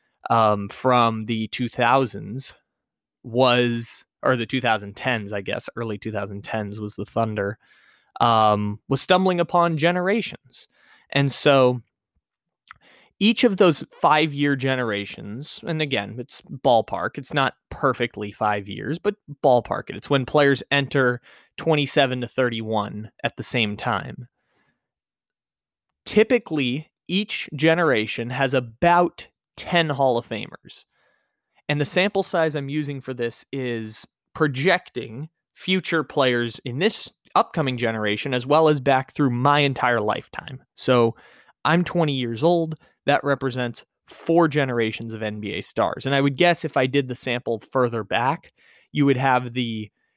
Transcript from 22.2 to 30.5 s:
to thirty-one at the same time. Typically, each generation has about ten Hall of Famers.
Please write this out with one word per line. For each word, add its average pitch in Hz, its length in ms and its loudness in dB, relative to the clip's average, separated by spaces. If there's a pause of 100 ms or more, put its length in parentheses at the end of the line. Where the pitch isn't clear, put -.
to 117 40 -6
thirty-one 110 840 -2 (120)
at - 140 -4
the - 60 -8
same 107 340 -2
time. 120 500 -6 (1800)
Typically, 156 840 0 (160)
each 196 480 -4
generation 131 760 2
has 131 240 0
about 170 720 2 (280)
ten 170 340 0
Hall 131 260 2
of 117 100 -4
Famers. - 600 -12 (840)